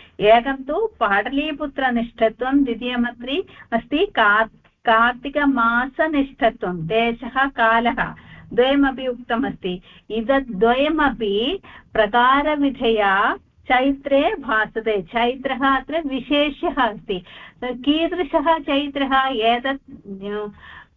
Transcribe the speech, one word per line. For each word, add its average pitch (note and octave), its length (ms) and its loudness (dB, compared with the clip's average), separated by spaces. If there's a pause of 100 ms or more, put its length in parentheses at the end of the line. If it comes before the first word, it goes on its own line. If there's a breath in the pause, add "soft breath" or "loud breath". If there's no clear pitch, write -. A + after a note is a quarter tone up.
(200 loud breath)
एकं A#3+ 440 4
तु F4+ 260 -2 (100)
पाटलीपुत्रनिष्ठत्वं, B3+ 1600 0
द्वितीयमस्ति B3 840 -4 (260 loud breath)
अस्ति C#4+ 320 0
का-, A3 420 2 (380)
कार्तिकमासनिष्ठत्वं, A#3+ 2000 0
देशः, A#3 600 -2
कालः A#3 680 0 (400 loud breath)
द्वयमपि C4 540 2
उक्तमस्ति। A#3+ 760 -6 (280 loud breath)
इदद्वयमपि A#3+ 1500 0 (320 loud breath)
प्रकारविधया A#3+ 1400 2 (280)
चैत्रे C#4 680 2
भासते। A3 680 -2
चैत्रः B3+ 720 0
अत्र C#4+ 260 -4
विशेष्यः D4 720 -2
अस्ति। G3+ 480 -4 (400 loud breath)
कीदृशः D#4+ 960 -2
चैत्रः? C#4 680 -2
एतत्, A#3+ 400 0
अ, G#3 840 -8 (460 loud breath)